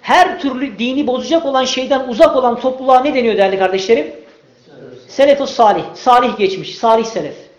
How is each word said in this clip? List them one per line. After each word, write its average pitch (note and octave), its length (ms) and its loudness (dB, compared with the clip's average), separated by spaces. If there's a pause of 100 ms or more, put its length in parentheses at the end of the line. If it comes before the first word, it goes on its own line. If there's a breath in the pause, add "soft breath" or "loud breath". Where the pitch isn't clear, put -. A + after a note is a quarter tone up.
her F4+ 400 2
türlü B3+ 380 -6
dini B3+ 280 -2
bozacak C#4 380 -2
olan C4 200 0
şeyden B3+ 420 -2
uzak B3+ 280 2
olan A#3+ 240 0
topluluğa B3+ 400 2
ne C#4+ 160 -2
deniyor A#3 220 0
değerli G3 220 2
kardeşlerim? F#3+ 560 0 (920)
Selefus C#4 440 0
salih, A3 320 2 (100)
salih B3 440 2
geçmiş, F#3 400 -4
salih A3+ 280 2
selef. D3+ 300 -8 (240)